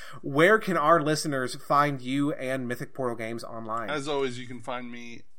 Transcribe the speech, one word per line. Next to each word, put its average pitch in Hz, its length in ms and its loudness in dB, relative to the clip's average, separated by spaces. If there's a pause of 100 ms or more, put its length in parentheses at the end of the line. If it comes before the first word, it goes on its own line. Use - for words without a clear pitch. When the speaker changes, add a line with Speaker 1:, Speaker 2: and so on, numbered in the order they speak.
(220)
Speaker 1:
where 160 380 6
can 190 160 -2
our 160 260 6
listeners 143 540 0
find 143 460 2
you 139 320 0
and 131 340 -4
Mythic 123 260 -6
Portal 123 220 -4
Games 117 280 -6
online? 113 460 -6
Speaker 2:
As 147 200 -4
always, 139 280 0
you 123 100 -10
can 123 140 -10
find 123 300 -6
me 120 300 -12 (180)